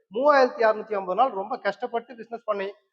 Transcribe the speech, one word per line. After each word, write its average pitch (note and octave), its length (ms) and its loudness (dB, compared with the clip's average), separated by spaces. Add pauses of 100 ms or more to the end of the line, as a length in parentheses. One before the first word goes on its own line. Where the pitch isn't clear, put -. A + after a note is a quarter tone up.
(140)
மூவாயிரத்தி C4 480 4
அறுநூத்தி G#3+ 320 0
ஐம்பது F3+ 220 -4
நாள் B3+ 160 2
ரொம்ப G3 260 -6
கஷ்டப்பட்டு A#3 580 -6
பிசினஸ் A3+ 280 -14
பண்ணி G3+ 300 -6 (180)